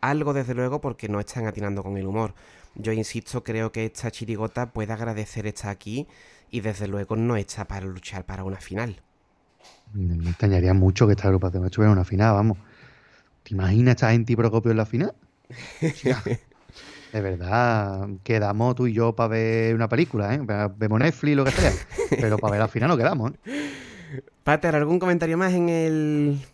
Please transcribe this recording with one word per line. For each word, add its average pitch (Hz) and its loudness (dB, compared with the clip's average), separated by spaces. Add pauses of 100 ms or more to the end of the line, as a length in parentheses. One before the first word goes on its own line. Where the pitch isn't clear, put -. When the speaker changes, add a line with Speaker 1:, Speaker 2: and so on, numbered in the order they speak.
Speaker 1:
algo, 147 0
desde 131 -2
luego, 127 -2
porque 117 -8
no 104 -2
están 110 -6
atinando 101 -6
con 98 -6
el 95 -6
humor. 107 -4 (400)
Yo 110 -4
insisto, 110 -6
creo 113 -4
que 113 -4
esta 110 -8
chirigota 110 -6
puede 110 -6
agradecer 107 -6
estar 104 -8
aquí, 107 -8 (420)
y 120 -6
desde 104 -4
luego 101 -4
no 117 0
está 101 -8
para 98 -10
luchar 95 -12
para 95 -10
una 95 -6
final. 104 -8 (920)
Speaker 2:
Me 87 -2
extrañaría 92 2
mucho 95 6
que 104 6
esta 98 0
agrupación 92 2
estuviera 107 4
en 101 6
una 90 0
final, 107 4
vamos. 104 2 (840)
¿Te - -12
imaginas 104 4
esta 113 2
gente 117 2
y - 0
Procopio 113 2
en 110 2
la 110 0
final? 147 -2 (720)
O 160 2
sea, 127 0
Speaker 1:
<laughs> - -10
Speaker 2:
de 110 -2
verdad, 98 0 (140)
quedamos 110 2
tú 123 0
y 113 0
yo 117 2
pa 117 2
ver 113 2
una 113 0
película, 117 0
¿eh? 143 0
Pa-, 104 -2
vemos 107 0
Netflix, 151 2
lo 139 4
que 135 2
sea, - 4 (240)
Speaker 1:
<laughs> 415 -2
Speaker 2:
pero 107 2
pa 107 0
ver 104 2
la 110 2
final 117 0
no 170 2
quedamos, 123 0 (140)
¿eh? 285 -8 (720)
Speaker 1:
Pater, 156 2
¿algún 151 2
comentario 170 2
más 185 2
en 175 2
el, 151 0 (140)